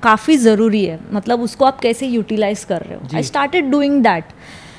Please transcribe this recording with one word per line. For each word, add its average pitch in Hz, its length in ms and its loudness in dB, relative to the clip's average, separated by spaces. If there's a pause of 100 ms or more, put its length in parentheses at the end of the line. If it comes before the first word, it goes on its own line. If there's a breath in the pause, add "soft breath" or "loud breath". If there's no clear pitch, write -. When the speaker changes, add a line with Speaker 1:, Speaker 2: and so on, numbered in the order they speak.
Speaker 1:
काफ़ी 240 340 4
ज़रूरी 220 480 4
है, 160 140 -6 (140)
मतलब, 233 280 -2
उसको 254 240 -2
आप 262 140 2
कैसे 240 280 -2
utilize 214 560 -2
कर 170 180 -6
रहे - 140 -14
हो। - 120 -14
Speaker 2:
जी। 147 100 -6
Speaker 1:
I 135 140 -4
started 285 320 0
doing 285 380 2
that। 185 220 2 (560 loud breath)